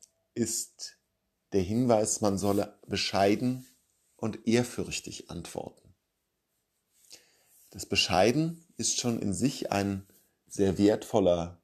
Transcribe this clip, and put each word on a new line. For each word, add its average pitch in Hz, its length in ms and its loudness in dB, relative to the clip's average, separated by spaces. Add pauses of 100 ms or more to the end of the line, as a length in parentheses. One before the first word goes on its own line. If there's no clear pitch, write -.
(340)
ist - 640 -6 (560)
der 98 100 2
Hinweis, 110 580 2
man 98 180 0
solle 101 480 -2
bescheiden 104 800 0 (500)
und - 300 -6
ehrfürchtig 110 840 -4
antworten. - 640 -12 (1800)
Das 95 160 -12
Bescheiden 123 800 2 (100)
ist - 220 -2
schon 117 220 -2
in 101 140 -2
sich 117 360 -2
ein 98 360 -2 (400)
sehr 95 320 0
wertvoller 92 840 2